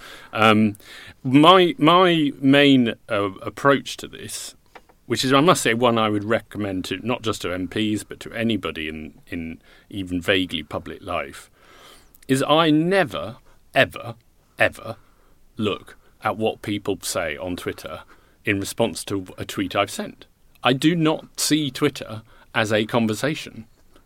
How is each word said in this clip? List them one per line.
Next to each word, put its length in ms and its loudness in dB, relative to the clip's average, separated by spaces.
Um, 440 4
my, 560 6
my 640 4
main, 540 6
uh, 220 -2
approach 580 -2
to 100 -14
this, 460 -14
which 180 -2
is, 80 2
I 80 6
must 220 4
say, 120 2
one 240 4
I 120 2
would 140 -2
recommend 640 -4
to, 200 -6
not 160 -4
just 200 -4
to 120 -4
M 140 -6
Ps, 360 -2
but 160 -16
to 120 -16
anybody 560 -4
in, 300 -12
in 340 -10
even 320 -6
vaguely 420 0
public 400 -12
life, 480 -10
is 140 0
I 280 2
never, 640 0
ever 420 0
ever 380 -2
look 400 -6
at 140 -2
what 260 -2
people 400 -4
say 340 -4
on 200 -6
Twitter 460 -10
in 160 2
response 440 -4
to 220 -6
a 60 -10
tweet 320 -6
I've 140 2
sent. 360 -12
I 100 4
do 240 2
not 440 -2
see 300 0
Twitter 520 -4
as 180 0
a 140 2
conversation. 800 -2